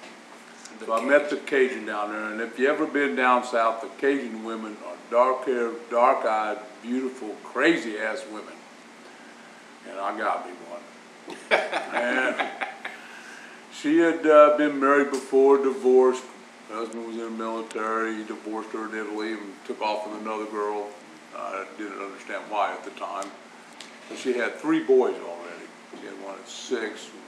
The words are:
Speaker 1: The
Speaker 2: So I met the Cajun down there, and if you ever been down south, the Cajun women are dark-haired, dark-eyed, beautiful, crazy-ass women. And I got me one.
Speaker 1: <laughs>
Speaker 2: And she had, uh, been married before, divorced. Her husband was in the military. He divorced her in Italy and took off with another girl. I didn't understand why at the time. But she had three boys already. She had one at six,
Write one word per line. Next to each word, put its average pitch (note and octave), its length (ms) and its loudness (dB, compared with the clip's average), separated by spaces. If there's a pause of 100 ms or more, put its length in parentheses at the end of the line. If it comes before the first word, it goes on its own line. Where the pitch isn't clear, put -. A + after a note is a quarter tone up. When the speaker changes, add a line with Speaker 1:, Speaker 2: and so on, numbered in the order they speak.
(800)
Speaker 1:
The A2+ 60 -14
Speaker 2:
So A2+ 80 -2
I A2+ 100 0
met C#3+ 260 4
the C3+ 80 -2
Cajun B2 480 0
down G#2+ 260 -4
there, G#2+ 140 -6
and G#2+ 160 -6
if A#2 180 -8
you C3 80 4
ever D3+ 180 0
been C#3+ 300 0
down B2+ 280 4
south, A2+ 380 0
the G#2 60 -8 (100)
Cajun B2 460 0
women A2 420 -8
are - 120 -12 (120)
dark-haired, A#2+ 800 2
dark-eyed, A2 680 2 (240)
beautiful, B2 460 -4 (140)
crazy-ass A2 880 0
women. G#2 220 -12 (1400)
And F#2+ 100 -12
I G2+ 180 -4
got G2+ 280 -2
me F2+ 80 -12 (160)
one. - 120 -12 (680)
Speaker 1:
<laughs> - 460 0
Speaker 2:
And B2 560 0 (1200)
she D#3 280 2
had, E3 280 4
uh, D3 300 10
been D3 220 2
married C#3 300 6
before, C3+ 480 6
divorced. B2+ 680 4 (460)
Her G#2+ 60 -10
husband A2+ 320 -8
was A2+ 80 -8
in A#2 80 -6
the A2+ 60 -6
military. A2+ 880 -4
He G#2+ 60 -6
divorced G#2+ 480 -8
her A2 180 -6
in A2 100 -6
Italy G#2+ 340 -4
and G2+ 200 -10 (120)
took A#2+ 160 -8
off G#2+ 260 -2
with G#2+ 140 -10
another G#2+ 240 -6
girl. G#2 420 -4 (480)
I G2 300 -8 (120)
didn't G2 240 -10
understand G2 480 -10
why G2 240 -2
at - 100 -12
the - 80 -12
time. G2 380 -8 (800)
But - 80 -12
she B2+ 160 -2
had A#2 220 -2
three D#3 280 0
boys A#2+ 320 6
already. E2+ 500 -12 (340)
She G2 80 -14
had G2 160 -14
one G2 120 -12
at F#2 140 -16
six, - 600 -6 (180)